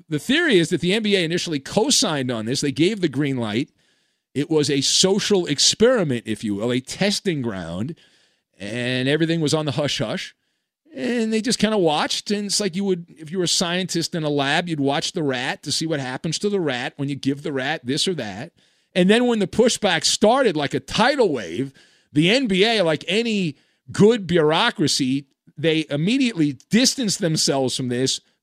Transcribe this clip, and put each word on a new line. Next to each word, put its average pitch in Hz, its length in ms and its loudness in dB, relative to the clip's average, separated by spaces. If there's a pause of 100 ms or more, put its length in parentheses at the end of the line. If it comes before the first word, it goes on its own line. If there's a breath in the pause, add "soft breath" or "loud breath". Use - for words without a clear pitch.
the 151 100 -2
theory 285 400 4
is 165 100 2
that 170 120 -2
the 175 100 0
N 220 100 0
B 208 140 0
A 185 80 2
initially 165 360 -4
co-signed 165 720 0
on 113 160 -4
this. 127 140 -4
They 143 140 -2
gave 196 260 0
the 175 80 0
green 135 300 -2
light. 117 320 -2 (640)
It 143 160 -4
was 151 200 2
a 143 120 0
social 190 640 2
experiment, 165 800 2
if 107 180 -6
you 104 120 -2
will, 113 180 -2
a 127 80 -2
testing 190 600 -2
ground, 95 540 -6 (640 soft breath)
and 123 480 -4
everything 160 320 0
was 147 140 0
on 156 120 0
the 139 80 -4
hush-hush. 139 640 -6 (580)
And 240 380 -2
they 220 80 0
just 214 180 -2
kinda 214 200 2
watched, 175 540 0
and 208 160 -2
it's 190 120 -2
like 196 160 -2
you 196 80 -4
would, 180 340 -4
if 151 140 -16
you 185 60 -8
were 175 80 0
a - 20 0
scientist 175 640 -2
in 165 100 -4
a 151 60 -2
lab, 147 380 0
you'd 160 140 -4
watch 139 320 0
the 170 100 -4
rat 135 400 -4
to 151 80 -6
see 165 140 -2
what 160 160 -2
happens 135 380 -6
to 208 100 -2
the 202 100 -2
rat 139 380 -4
when 139 100 -4
you 143 80 -4
give 135 280 -4
the 160 100 -6
rat 135 320 -4
this 143 240 -2
or 185 60 -2
that. 117 360 -8 (420)
And 180 160 4
then 240 160 6
when 233 140 2
the 196 80 0
pushback 202 560 2
started 226 540 2
like 143 160 -2
a 139 80 -2
tidal 233 500 2
wave, 113 400 -4 (400 soft breath)
the 160 180 4
N 262 180 4
B 190 180 4
A, 226 160 4
like 160 260 0
any 202 480 0 (340)
good 202 380 4
bureaucracy, 151 1000 2 (300)
they 160 320 0
immediately 170 680 0 (120)
distanced 247 500 2
themselves 147 580 0
from 131 100 -4
this. 123 320 -2 (240)